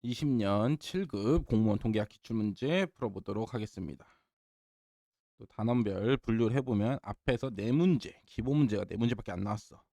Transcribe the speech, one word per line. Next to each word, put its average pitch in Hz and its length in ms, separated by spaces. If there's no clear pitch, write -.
이십 120 280
년 110 500
칠 185 280
급 120 380
공무원 110 320
통계학 107 300
기출문제 123 880
풀어보도록 101 580
하겠습니다. 95 520
또 113 80
단원별 110 720
분류를 113 400
해보면 127 440
앞에서 123 480
네 104 220
문제, 160 540
기본 131 320
문제가 104 280
네 - 100
문제밖에 113 360
안 92 100
나왔어. 107 400